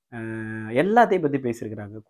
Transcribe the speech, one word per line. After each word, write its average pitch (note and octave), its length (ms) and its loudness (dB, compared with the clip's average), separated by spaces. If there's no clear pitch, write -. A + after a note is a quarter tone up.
அஹ், A2 600 -8
எல்லாத்தையும் F#3+ 520 4
பத்தி C#3 160 0
பேசியிருக்கிறாங்க. A2 720 -6